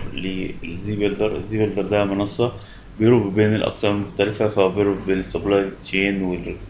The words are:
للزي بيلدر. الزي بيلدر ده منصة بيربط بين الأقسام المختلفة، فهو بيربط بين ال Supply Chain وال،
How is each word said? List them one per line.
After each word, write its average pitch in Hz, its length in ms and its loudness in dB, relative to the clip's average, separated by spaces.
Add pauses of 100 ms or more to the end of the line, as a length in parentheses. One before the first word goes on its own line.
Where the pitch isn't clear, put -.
(140)
للزي 92 840 -6
بيلدر. 101 400 0
الزي 104 220 -4
بيلدر 101 240 0
ده 101 220 2
منصة 101 480 0 (460)
بيربط 110 340 6
بين 107 220 4
الأقسام 101 420 0
المختلفة، 101 520 0
فهو 98 200 4
بيربط 95 380 0
بين 95 120 2
ال 92 60 -4
Supply 98 680 -2
Chain 98 320 0
وال، 85 340 -4 (120)